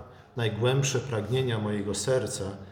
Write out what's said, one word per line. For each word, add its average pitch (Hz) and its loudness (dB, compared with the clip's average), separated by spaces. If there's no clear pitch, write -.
najgłębsze 120 2
pragnienia 113 0
mojego 104 -2
serca 104 0